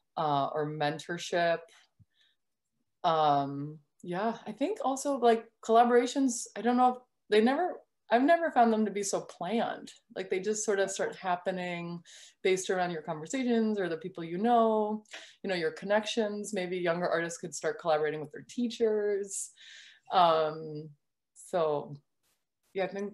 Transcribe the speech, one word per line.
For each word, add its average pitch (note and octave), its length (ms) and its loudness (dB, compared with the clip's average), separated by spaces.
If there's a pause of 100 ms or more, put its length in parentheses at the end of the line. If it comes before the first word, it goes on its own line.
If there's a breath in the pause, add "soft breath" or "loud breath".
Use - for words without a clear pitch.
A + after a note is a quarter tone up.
(180)
uh, C#3+ 360 0
or D3+ 160 -2
mentorship. E3 920 -2 (1400)
Um, D3 760 2 (220)
yeah, G3+ 440 -4
I A3 60 -8
think E4+ 320 -4
also, C4+ 340 -2
like, A3+ 280 4 (200)
collaborations, A#3+ 800 4 (120)
I G#3 60 -8
don't A#3+ 160 2
know B3+ 120 6
if B3 80 0 (320)
they G#3+ 120 6
never, C#4+ 380 2 (320)
I've B3 120 4
never E4 280 4
found A#3 200 6
them G#3+ 140 2
to G3+ 60 -2
be G3+ 100 -6
so G3 200 -2
planned. - 680 -6 (240)
Like, F#3+ 140 -8
they F#3+ 100 -2
just G#3 260 -4
sort G3 140 0
of F#3+ 120 0
start F3 240 -6
happening F3 880 -6 (420 loud breath)
based F#3 260 0
around F3+ 220 0
your D#3+ 100 -6
conversations A3 760 -2
or F3 100 -2
the D#3+ 80 -4
people F3 260 -10
you E3+ 140 -6
know, A3 680 2 (380 loud breath)
you G3 80 -6
know, F#3 60 0
your D#3+ 160 0
connections. G#3 840 -2
Maybe F3+ 240 -4
younger F3 320 0
artists E3+ 300 -2
could E3 160 -10
start D#3 240 -4
collaborating D#3 400 0
with D3 120 -10
their - 160 -16
teachers. G#3+ 1040 -2 (600 loud breath)
Um, D#3+ 800 2 (440)
so D3+ 640 -2 (760)
yeah, F#3+ 120 -2
I - 20 -4
think G3+ 260 -8